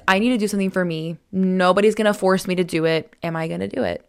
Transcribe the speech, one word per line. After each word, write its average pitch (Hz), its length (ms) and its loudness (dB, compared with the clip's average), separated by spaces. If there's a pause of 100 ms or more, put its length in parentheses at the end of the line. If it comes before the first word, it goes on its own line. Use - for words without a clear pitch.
"I 190 120 4
need 233 100 2
to 254 80 2
do 208 100 0
something 196 220 -2
for 185 160 -2
me. 160 320 -6 (140)
Nobody's 185 640 2
gonna 214 180 2
force 190 340 0
me 185 80 0
to 185 80 2
do 165 220 -2
it. 160 280 0 (100)
Am 165 120 -4
I 160 120 -4
gonna 170 200 -6
do 233 160 -4
it?" 87 260 -4